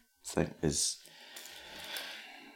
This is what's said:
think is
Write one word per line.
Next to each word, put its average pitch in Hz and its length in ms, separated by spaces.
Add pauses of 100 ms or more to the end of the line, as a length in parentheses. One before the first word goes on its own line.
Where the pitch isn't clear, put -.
(260)
think - 380
is 73 340 (1600)